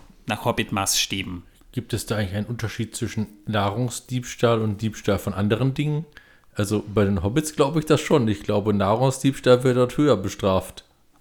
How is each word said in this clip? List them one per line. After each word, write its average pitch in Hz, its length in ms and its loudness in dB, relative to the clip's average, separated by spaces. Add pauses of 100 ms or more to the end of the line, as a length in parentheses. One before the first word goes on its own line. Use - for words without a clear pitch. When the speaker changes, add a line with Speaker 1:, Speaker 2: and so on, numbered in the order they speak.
(280)
Speaker 1:
nach - 180 -6
Hobbit-Maßstäben. 98 960 -2 (280)
Speaker 2:
Gibt - 220 -6
es 107 120 -4
da 107 120 -4
eigentlich 101 180 -4
einen 104 100 -2
Unterschied 113 500 -6
zwischen 107 300 -4 (220)
Nahrungsdiebstahl 117 1120 -2
und 107 220 -2
Diebstahl 104 340 -2
von 98 160 -4
anderen 110 400 0
Dingen? 151 320 -2 (480)
Also 104 300 -2 (100)
bei 104 100 4
den 98 200 2
Hobbits 139 320 -2
glaube 165 240 2
ich 151 60 -2
das 151 140 4
schon. - 280 4
Ich 101 160 -2
glaube, 104 320 2
Nahrungsdiebstahl 123 880 2
wird 127 140 4
dort 123 200 2
höher 143 200 4
bestraft. 95 680 -2 (360)